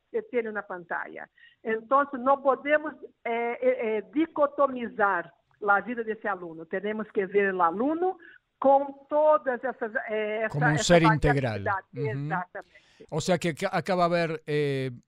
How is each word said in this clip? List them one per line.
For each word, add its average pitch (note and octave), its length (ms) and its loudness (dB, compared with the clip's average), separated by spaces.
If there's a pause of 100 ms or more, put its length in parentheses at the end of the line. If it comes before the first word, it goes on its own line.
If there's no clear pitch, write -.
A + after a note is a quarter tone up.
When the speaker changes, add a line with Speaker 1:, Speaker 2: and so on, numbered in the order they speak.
(120)
Speaker 1:
él A3 180 -4
tiene A3+ 200 -2
una G#3 120 -6
pantalla. D#3+ 680 -10 (360)
Entonces, B3+ 560 0
no C4+ 200 4
podemos, C#4 540 0 (300)
eh, A#3 360 -2
eh, B3+ 200 2
eh, A3 220 -2 (100)
dicotomizar B3+ 1200 0 (280)
la G3+ 200 4
vida A3+ 220 -6
de G#3+ 100 -6
ese G#3+ 160 -8
aluno. E3+ 380 -10
Tenemos G#3 480 -6
que G3+ 120 0
ver G3 200 2
el F#3+ 140 0
aluno D4 580 2 (400)
con C#4 500 2
todas D4+ 560 2
esas, A#3 280 -6 (180)
eh, G#3+ 400 -2
Speaker 2:
Como D3 160 2
Speaker 1:
esa, - 20 4
Speaker 2:
un D3+ 60 4
Speaker 1:
esa C#3 100 0
Speaker 2:
ser E3+ 180 6
Speaker 1:
variedad. D#3+ 120 6
Speaker 2:
integral. C3 500 0 (300)
Ujú. C#3 120 -6
Speaker 1:
Exactamente. D#3+ 760 -8 (280)
Speaker 2:
O D#3 140 -4
sea F3+ 160 0
que F3 120 -2
acá, F#3 220 -4
acá F#3 220 -2
va F3+ 80 2
a E3+ 40 6
haber, E3+ 400 0
eh, C#3 440 -2 (180)